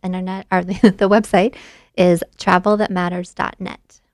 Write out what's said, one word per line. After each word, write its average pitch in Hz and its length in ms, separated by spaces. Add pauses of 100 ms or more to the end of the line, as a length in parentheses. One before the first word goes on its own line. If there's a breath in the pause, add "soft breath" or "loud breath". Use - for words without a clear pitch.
internet, 185 480
or 180 140
the, 185 100
<laughs> 208 160
the 196 180
website 208 460 (420 loud breath)
is 180 280 (120)
travel 196 400
that 214 140
matters 180 420
dot - 280
net. - 400 (140)